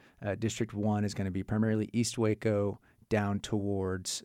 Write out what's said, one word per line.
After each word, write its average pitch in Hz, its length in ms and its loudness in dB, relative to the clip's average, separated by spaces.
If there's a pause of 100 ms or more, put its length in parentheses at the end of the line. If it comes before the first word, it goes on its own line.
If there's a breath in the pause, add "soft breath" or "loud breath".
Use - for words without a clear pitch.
(240 soft breath)
uh, 101 120 -2
District 110 400 -2
one 104 280 2
is 98 120 -2
gonna 98 160 -2
be 92 120 -2
primarily 110 480 2
East 117 280 0
Waco 104 600 2 (300 soft breath)
down 101 300 2
towards, 98 840 -2